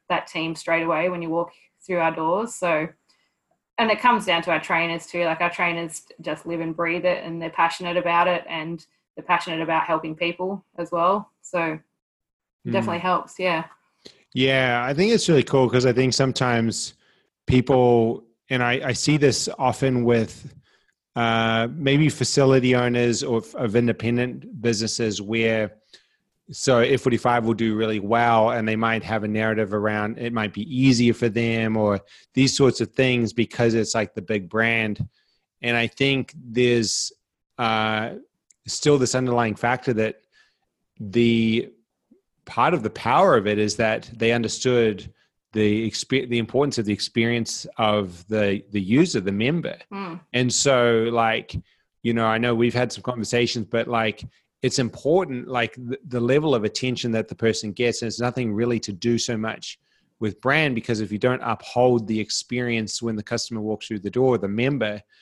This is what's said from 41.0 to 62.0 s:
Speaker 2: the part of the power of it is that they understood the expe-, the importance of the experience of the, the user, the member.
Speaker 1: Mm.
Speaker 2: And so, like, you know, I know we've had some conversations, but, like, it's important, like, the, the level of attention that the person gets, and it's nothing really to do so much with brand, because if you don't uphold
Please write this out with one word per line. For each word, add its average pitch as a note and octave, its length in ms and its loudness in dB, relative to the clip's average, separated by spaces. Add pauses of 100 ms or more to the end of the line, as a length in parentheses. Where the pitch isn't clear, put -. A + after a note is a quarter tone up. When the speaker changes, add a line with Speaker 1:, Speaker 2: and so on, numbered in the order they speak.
Speaker 2:
the A2+ 680 2 (760)
part C#3+ 300 0
of B2 80 -2
the G#2+ 80 -4
power D3 460 4
of G2+ 100 2
it G#2 120 0
is G#2 180 0
that A2+ 380 -2
they A#2 180 2
understood A#2 800 0 (400)
the G#2+ 380 2
expe-, C3 380 -2
the A#2+ 100 0
importance C3 400 0
of A2 60 -2
the G#2 80 -2
experience A#2 760 -2 (120)
of G#2 500 -2
the, G2+ 420 0
the G#2 100 -2
user, B2 400 2
the G2 120 -4
member. B2+ 440 -2 (160)
Speaker 1:
Mm. F#3 280 -10 (120)
Speaker 2:
And B2 200 0
so, A#2+ 580 2
like, A2+ 460 -2 (460)
you A#2 120 0
know, A2+ 120 2
I A2 120 2
know A#2+ 160 2
we've A#2 200 2
had B2 180 0
some G2 100 -14
conversations, A#2+ 640 -2
but, A#2 220 -4
like, A2+ 360 -2 (380)
it's B2+ 160 0
important, C3+ 680 -2
like, A#2+ 260 -2
the, B2+ 240 -8 (100)
the B2 120 -4
level C#3 340 2
of G#2+ 100 0
attention A#2+ 480 -4
that A2 160 -2
the - 60 -12
person A2 380 0
gets, A#2+ 300 -2
and A2+ 60 -4
it's G#2+ 120 -8
nothing A#2+ 320 -2
really A2+ 280 0
to G#2+ 120 -10
do A#2 260 0
so A#2 180 -4
much - 420 -8 (420)
with G#2+ 200 -4
brand, C#3 340 2
because A2 260 -2
if G#2 120 -4
you G#2 60 -4
don't B2+ 240 0
uphold A#2+ 640 0